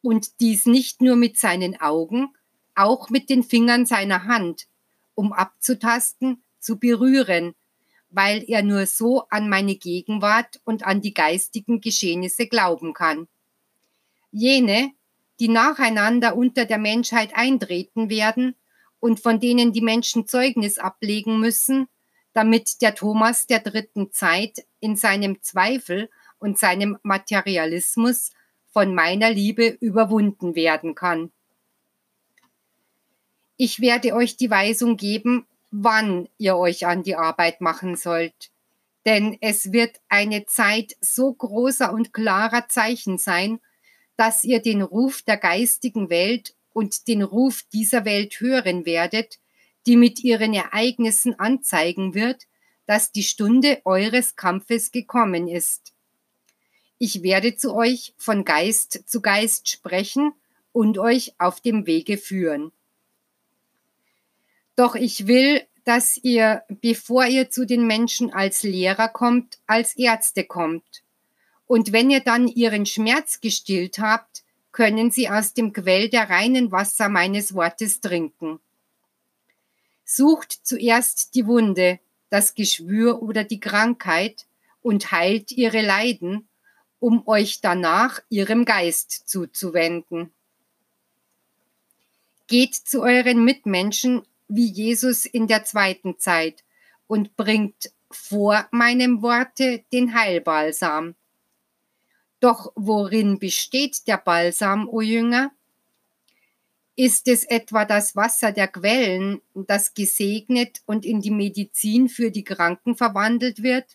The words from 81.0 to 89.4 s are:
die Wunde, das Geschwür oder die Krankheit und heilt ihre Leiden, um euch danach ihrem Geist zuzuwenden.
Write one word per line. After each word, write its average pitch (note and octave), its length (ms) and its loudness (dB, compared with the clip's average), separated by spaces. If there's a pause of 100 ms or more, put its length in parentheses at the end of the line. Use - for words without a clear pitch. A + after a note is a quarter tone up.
die B3 100 2
Wunde, F#3+ 540 2 (300)
das G3+ 260 0
Geschwür G#3+ 640 0
oder G#3+ 220 -4
die G#3 160 -6
Krankheit G#3 840 -2 (360)
und G3+ 300 0
heilt G3 400 0
ihre A3+ 300 0
Leiden, G#3 640 -2 (520)
um A#3 280 2
euch G#3+ 340 0
danach F3+ 680 0
ihrem A3 360 0
Geist F3+ 640 -2
zuzuwenden. E3+ 1040 -4 (2250)